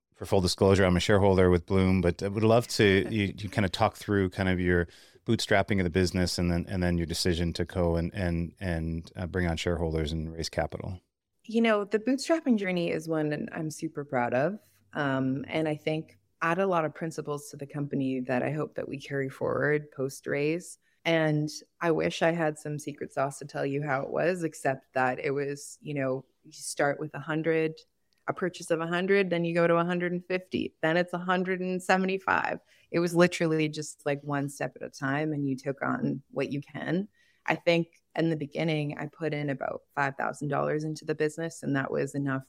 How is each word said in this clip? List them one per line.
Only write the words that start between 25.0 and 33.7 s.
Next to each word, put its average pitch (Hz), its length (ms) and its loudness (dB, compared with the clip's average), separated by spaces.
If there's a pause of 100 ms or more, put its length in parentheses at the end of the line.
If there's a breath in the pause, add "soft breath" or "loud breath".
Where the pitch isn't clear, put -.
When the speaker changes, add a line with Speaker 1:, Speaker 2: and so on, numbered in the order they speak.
Speaker 2:
it 143 80 0
was, 143 500 -6
you 151 120 -8
know, 135 320 -2 (180)
you 156 80 -20
start - 480 -2
with 156 140 -8
a 147 60 -8
hundred, 160 560 0 (520)
a 147 60 0
purchase 175 380 -4
of 165 100 0
a 165 60 -4
hundred, 190 420 2
then 170 160 0
you 170 100 0
go 170 120 4
to 170 100 6
a 170 80 2
hundred 175 260 0
and 180 140 -4
fifty, - 560 -2
then 160 160 4
it's 175 160 0
a 180 40 -4
hundred 180 440 0
and 185 200 -2
seventy-five. 190 800 0 (320 soft breath)
It 165 80 2
was 170 160 0
literally 165 540 4
just, 151 360 -10